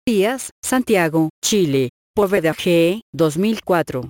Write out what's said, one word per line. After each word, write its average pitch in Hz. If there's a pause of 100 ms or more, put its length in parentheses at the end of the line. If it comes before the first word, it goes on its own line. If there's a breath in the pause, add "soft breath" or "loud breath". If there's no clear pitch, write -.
Díaz, 226 (160)
Santiago, 170 (160)
Chile. 139 (240)
Poveda 185
G, 175 (120)
dos 151
mil 208
cuatro. 143